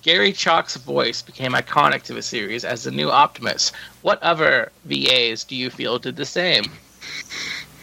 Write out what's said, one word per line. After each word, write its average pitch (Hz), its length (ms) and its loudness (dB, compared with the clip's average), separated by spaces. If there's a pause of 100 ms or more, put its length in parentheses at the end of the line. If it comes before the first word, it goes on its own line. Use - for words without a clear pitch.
"Gary 196 300 4
Chalk's 170 440 0
voice 131 440 -2
became - 320 -6
iconic 139 520 2
to 127 100 -10
the 113 80 -8
series 113 420 -6
as 120 200 -6
the - 60 -6
new 131 200 -2
Optimus. 131 640 2 (280)
What 185 220 0
other 151 500 2 (140)
V 139 240 0 (200)
As 110 140 -6
do - 100 -14
you 127 140 -4
feel 123 300 -4
did 123 180 -8
the 143 80 -6
same?" 160 400 0 (1200)